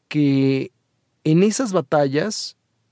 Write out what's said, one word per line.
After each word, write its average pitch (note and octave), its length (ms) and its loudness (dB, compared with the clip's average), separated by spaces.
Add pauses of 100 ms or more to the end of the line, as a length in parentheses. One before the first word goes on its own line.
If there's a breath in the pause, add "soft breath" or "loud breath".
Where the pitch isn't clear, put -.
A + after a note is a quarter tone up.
que C3+ 600 0 (520)
en D#3+ 200 4
esas G#3+ 300 0
batallas D3+ 840 -2 (340)